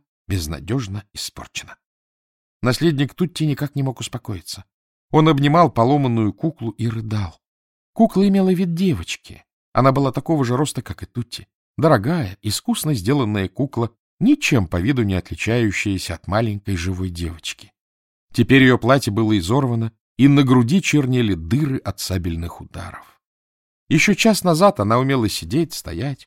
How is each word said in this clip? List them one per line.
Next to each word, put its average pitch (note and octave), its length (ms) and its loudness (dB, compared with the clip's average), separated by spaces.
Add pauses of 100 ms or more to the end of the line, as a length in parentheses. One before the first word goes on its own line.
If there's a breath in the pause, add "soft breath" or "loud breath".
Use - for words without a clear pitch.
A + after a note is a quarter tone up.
(280)
безнадёжно F#2+ 880 -6
испорчена. - 640 -14 (840)
Наследник C#3 540 0
Тутти E3 300 -4
никак D3 300 -4
не C#3 80 -4
мог C3 160 -6
успокоиться. - 680 -12 (460)
Он D#3 160 6
обнимал D3 440 4
поломанную A#2 640 2
куклу A#2 380 -6
и A2+ 160 -6
рыдал. G#2+ 520 -6 (540)
Кукла G3+ 340 2
имела F#3+ 260 2
вид F3 200 -2
девочки. E3 680 -4 (300)
Она C3 180 4
была C3+ 200 0
такого D3 340 -2
же A#2+ 100 0
роста, C3+ 260 -4
как - 220 -14
и - 20 -14
Тутти. - 420 -12 (300)
Дорогая, B2+ 640 0
искусно D3+ 520 -4
сделанная G#2 560 0
кукла, - 440 -4 (260)
ничем D3+ 480 2
по F2 120 -4
виду A#2+ 240 0
не G2 120 0
отличающаяся G2+ 1000 -2
от - 120 -16
маленькой G#2 480 -2
живой F#2 340 -4
девочки. E2 640 -10 (600)
Теперь B2+ 300 6
её B2+ 140 6
платье B2 340 2
было G#2+ 260 0
изорвано, A2+ 540 -2 (260)
и C3 100 6
на C#3+ 160 6
груди B2+ 380 4
чернели B2+ 520 0
дыры B2+ 440 -2
от - 220 -8
сабельных E2+ 640 -6
ударов. - 500 -18 (760)
Ещё D#3+ 240 4
час G#3 320 2
назад F3+ 340 4
она G#2+ 200 2
умела C3 280 0
сидеть, G#2+ 460 -4
стоять, A#2 540 -8